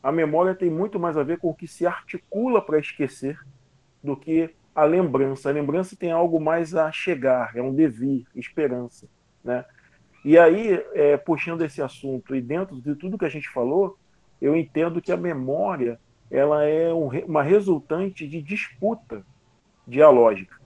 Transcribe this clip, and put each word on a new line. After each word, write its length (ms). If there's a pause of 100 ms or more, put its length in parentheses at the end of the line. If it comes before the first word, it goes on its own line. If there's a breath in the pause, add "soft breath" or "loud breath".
A 100
memória 420
tem 140
muito 300
mais 180
a 60
ver 160
com 100
o 60
que 140
se 180
articula 720
para 180
esquecer 600 (640)
do 140
que 340 (240)
a 100
lembrança. 640
A 40
lembrança 440
tem 140
algo 300
mais 340
a 160
chegar, 680
é 60
um 100
devir, 600
esperança, 720 (380)
né? 200 (600 soft breath)
E 120
aí, 560
é, 240
puxando 460
esse 180
assunto 540
e 60
dentro 400
de 160
tudo 200
que 80
a 40
gente 200
falou, 480 (440)
eu 160
entendo 440
que 120
a 40
memória, 840 (280)
ela 360
é 280
um 140
re-, 180
uma 200
resultante 840
de 160
disputa 840 (640)
dialógica. 800